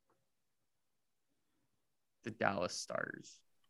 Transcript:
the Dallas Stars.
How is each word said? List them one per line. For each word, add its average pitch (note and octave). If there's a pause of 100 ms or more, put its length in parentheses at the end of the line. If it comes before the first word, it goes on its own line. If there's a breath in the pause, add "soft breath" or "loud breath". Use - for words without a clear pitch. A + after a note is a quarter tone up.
(2250)
the A#2
Dallas G2
Stars. - (300)